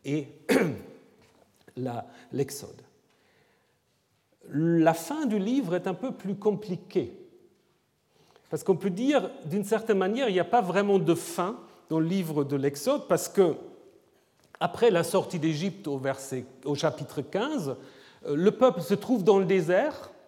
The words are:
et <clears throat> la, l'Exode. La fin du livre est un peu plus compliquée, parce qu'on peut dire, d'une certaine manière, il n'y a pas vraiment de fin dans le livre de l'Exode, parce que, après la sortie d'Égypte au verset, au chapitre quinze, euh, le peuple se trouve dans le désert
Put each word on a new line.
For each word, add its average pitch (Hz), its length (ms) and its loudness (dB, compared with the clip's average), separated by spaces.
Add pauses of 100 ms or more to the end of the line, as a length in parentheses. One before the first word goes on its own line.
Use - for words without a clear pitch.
et 143 220 -4 (200)
<clears throat> - 1300 -4
la, 123 300 -8 (260)
l'Exode. - 500 -8 (1700)
La 165 400 4
fin 294 320 -4
du 214 140 0
livre 196 360 0
est 180 120 -2
un 180 80 -2
peu 262 160 -6
plus 202 240 -6
compliquée, 190 840 -4 (1300)
parce 156 140 -6
qu'on 190 140 2
peut 196 120 -2
dire, 240 400 0 (160)
d'une 196 200 -2
certaine 214 320 0
manière, 214 320 2
il 190 40 0
n'y 180 60 2
a 165 60 2
pas 240 160 4
vraiment 196 380 2
de 165 160 4
fin 196 420 -6 (320)
dans 160 100 0
le 160 80 2
livre 165 360 0
de 139 120 -2
l'Exode, 147 520 -2
parce - 200 2
que, 175 280 2 (1040)
après 214 320 2
la 170 120 2
sortie 180 360 -2
d'Égypte 156 480 -2
au 139 100 -4
verset, 131 480 -6 (180)
au 147 120 -2
chapitre 147 460 -4
quinze, 202 540 -4 (500)
euh, 147 100 -4
le 180 160 4
peuple 240 300 2
se 170 120 0
trouve 208 300 0
dans 196 160 8
le 190 60 2
désert 190 680 0 (160)